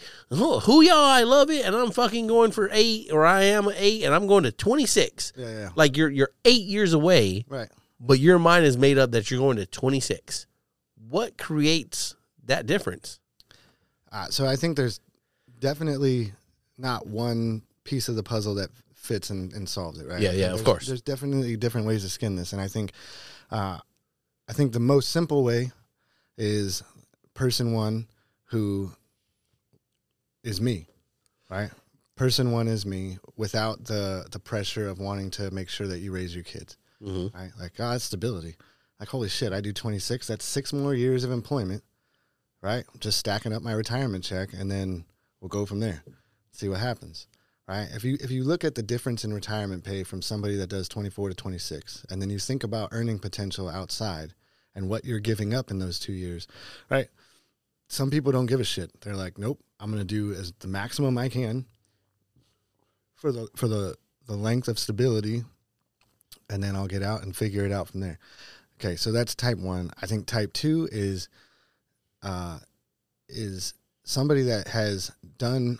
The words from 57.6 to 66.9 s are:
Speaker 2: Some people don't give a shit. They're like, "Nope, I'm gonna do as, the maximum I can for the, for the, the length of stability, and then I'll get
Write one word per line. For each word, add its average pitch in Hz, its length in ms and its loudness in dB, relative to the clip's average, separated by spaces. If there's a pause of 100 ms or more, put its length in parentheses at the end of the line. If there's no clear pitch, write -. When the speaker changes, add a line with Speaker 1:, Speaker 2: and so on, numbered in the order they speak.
Speaker 2:
Some 135 200 -2
people 143 220 2
don't 127 160 2
give 127 140 2
a - 40 -2
shit. - 360 -6
They're 101 160 -8
like, 92 200 -8
"Nope, 107 220 -6 (220)
I'm 104 100 -6
gonna 104 140 -2
do 104 280 -4
as, 87 260 -10
the 98 100 -10
maximum 120 480 -2
I 123 100 -2
can 123 380 -4 (1500)
for 151 180 -2
the, 113 220 -6
for 123 120 0
the, 101 280 -2 (320)
the 107 80 -8
length 113 320 0
of 110 120 -2
stability, 113 640 0 (1080)
and 98 140 -4
then 98 120 -2
I'll 98 120 -4
get 95 160 -4